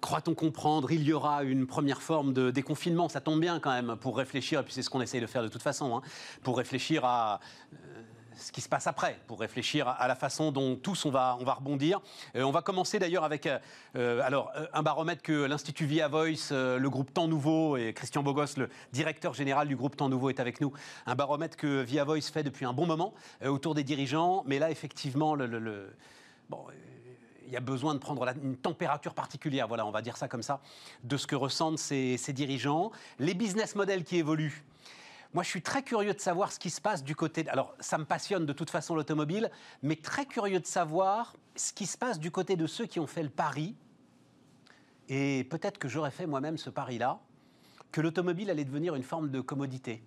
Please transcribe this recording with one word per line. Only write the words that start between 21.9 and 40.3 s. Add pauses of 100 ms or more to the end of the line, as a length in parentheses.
Voice (100)
fait
depuis
un
bon
moment, (300)
euh,
autour
des
dirigeants.
Mais
là,
effectivement,
le,
le,
le, (560)
bon,
euh, (720)
il
y
a
besoin
de
prendre
la, (100)
une
température
particulière,
voilà,
on
va
dire
ça
comme
ça, (420)
de
ce
que
ressentent
ces,
ces
dirigeants. (260)
Les
business
models
qui
évoluent. (720)
Moi,
je
suis
très
curieux
de
savoir
ce
qui
se
passe
du
côté
de...
Alors,
ça
me
passionne
de
toute
façon
l'automobile, (320)
mais
très
curieux